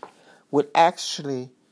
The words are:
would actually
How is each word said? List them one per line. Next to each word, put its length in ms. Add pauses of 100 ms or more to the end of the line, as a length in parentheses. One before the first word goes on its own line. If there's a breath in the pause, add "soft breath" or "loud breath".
(500 loud breath)
would 240
actually 800 (200)